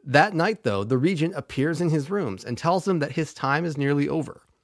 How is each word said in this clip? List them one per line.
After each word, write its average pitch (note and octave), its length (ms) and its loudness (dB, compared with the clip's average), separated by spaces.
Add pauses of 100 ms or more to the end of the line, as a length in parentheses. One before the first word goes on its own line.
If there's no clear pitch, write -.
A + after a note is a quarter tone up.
That D3+ 280 4
night, F3+ 300 0
though, G2+ 200 0
the B2 140 0
regent E3 380 0
appears D#3 460 -2
in F3 80 2
his D3+ 200 0
rooms D3+ 360 -4
and A#2+ 120 -6
tells E3+ 300 0
him F3+ 120 2
that C#3 140 -2
his D#3+ 200 -4
time C#3+ 320 0
is D3+ 120 -4
nearly C#3+ 300 2
over. C#3 340 -4 (220)